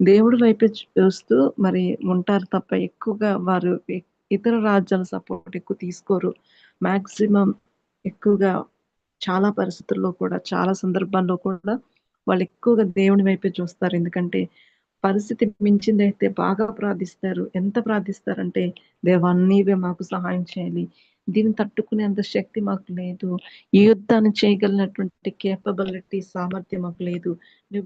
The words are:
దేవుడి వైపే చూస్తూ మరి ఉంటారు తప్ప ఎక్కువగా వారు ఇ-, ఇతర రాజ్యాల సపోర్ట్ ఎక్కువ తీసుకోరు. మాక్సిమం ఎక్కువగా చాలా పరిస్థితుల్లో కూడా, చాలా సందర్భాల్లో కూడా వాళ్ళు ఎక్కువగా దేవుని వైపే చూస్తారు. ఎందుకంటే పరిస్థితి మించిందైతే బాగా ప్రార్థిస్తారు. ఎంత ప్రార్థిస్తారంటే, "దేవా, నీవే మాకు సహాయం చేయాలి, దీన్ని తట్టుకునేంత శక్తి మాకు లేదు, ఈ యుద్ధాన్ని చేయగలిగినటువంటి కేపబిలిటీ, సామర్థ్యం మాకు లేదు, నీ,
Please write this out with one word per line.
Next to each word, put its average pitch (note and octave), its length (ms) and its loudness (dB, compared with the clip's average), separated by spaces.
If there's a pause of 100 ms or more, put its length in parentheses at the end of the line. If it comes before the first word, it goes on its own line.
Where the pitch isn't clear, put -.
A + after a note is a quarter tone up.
దేవుడి A3 420 6
వైపే A3 220 4
చూస్తూ A3 960 2
మరి F#3 460 0
ఉంటారు F#3 400 0
తప్ప - 280 -4
ఎక్కువగా G3+ 640 -2
వారు F3+ 420 0 (100)
ఇ-, F3+ 120 -6 (300)
ఇతర A3+ 280 0
రాజ్యాల G3 440 2
సపోర్ట్ F#3 520 -10
ఎక్కువ F#3+ 260 -8
తీసుకోరు. F3+ 520 -4 (500)
మాక్సిమం G3+ 680 0 (520)
ఎక్కువగా G3 580 0 (640)
చాలా F#3+ 200 2
పరిస్థితుల్లో F#3+ 600 -4
కూడా, F3+ 280 -6 (140)
చాలా F3+ 200 0
సందర్భాల్లో F#3 600 -2
కూడా F#3+ 440 -6 (480)
వాళ్ళు F#3 160 0
ఎక్కువగా A3+ 400 0
దేవుని G3 400 2
వైపే F#3+ 280 0 (100)
చూస్తారు. F3+ 340 -4
ఎందుకంటే F3 540 -4 (540)
పరిస్థితి G#3 480 -2 (100)
మించిందైతే G3+ 680 2
బాగా G3 380 -2
ప్రార్థిస్తారు. F#3+ 920 -6
ఎంత G3+ 300 -2
ప్రార్థిస్తారంటే, G3 880 -4 (320)
"దేవా, F3+ 280 4
నీవే F#3+ 400 4
మాకు F3+ 300 -4
సహాయం F3+ 380 -4
చేయాలి, F3 460 -6 (420)
దీన్ని G#3+ 240 2
తట్టుకునేంత G#3 680 -2
శక్తి G3 400 -4
మాకు G3 320 -6
లేదు, F3+ 440 -6 (360)
ఈ G3 100 8
యుద్ధాన్ని G#3+ 460 4 (160)
చేయగలిగినటువంటి G3 840 0
కేపబిలిటీ, F#3+ 920 -6
సామర్థ్యం F#3 600 -8
మాకు F3 220 -8
లేదు, F3 340 -6 (340)
నీ, G3+ 140 -6